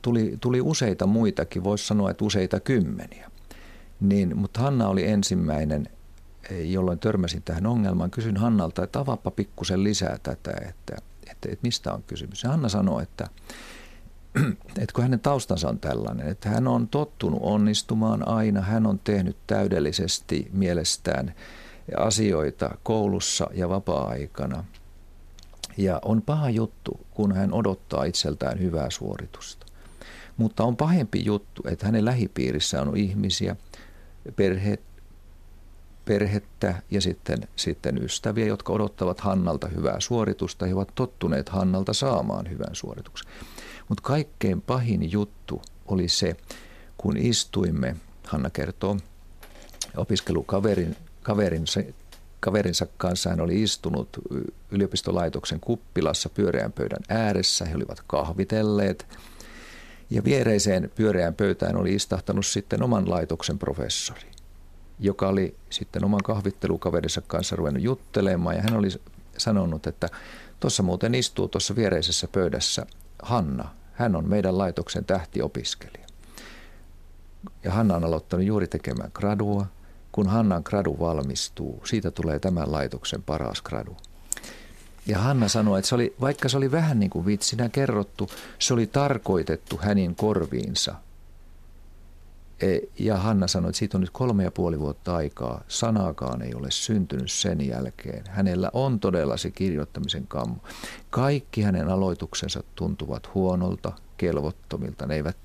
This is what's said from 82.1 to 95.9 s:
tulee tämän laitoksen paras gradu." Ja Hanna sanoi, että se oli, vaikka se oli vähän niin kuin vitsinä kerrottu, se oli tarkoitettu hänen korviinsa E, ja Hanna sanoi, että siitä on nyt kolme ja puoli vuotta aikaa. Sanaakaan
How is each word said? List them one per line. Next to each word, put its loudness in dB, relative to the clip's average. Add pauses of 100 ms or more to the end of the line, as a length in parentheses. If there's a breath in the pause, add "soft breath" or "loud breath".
tulee 0
tämän 2
laitoksen -2
paras -4
gradu." -8 (1120 loud breath)
Ja 2
Hanna 4
sanoi, 6
että 0
se 2
oli, 2
vaikka 2
se 2
oli 4
vähän 4
niin 4
kuin -2
vitsinä 2
kerrottu, 0 (300 loud breath)
se 2
oli 4
tarkoitettu 2
hänen 4
korviinsa 0 (1700)
E, 4 (200)
ja 4
Hanna 4
sanoi, 0
että -4
siitä 0
on 2
nyt 0
kolme 2
ja 2
puoli 0
vuotta -2
aikaa. -4
Sanaakaan 0